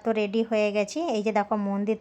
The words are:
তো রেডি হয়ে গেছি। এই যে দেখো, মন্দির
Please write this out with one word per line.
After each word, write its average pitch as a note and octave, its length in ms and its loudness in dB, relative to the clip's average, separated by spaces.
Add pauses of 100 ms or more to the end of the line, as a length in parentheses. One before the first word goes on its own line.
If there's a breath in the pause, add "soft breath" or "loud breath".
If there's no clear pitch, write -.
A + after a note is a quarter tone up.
তো A3+ 80 2
রেডি G#3+ 300 0
হয়ে G#3+ 300 2
গেছি। G#3 280 -2
এই B3 220 0
যে G#3+ 100 0
দেখো, G#3+ 240 0
মন্দির G3+ 440 -2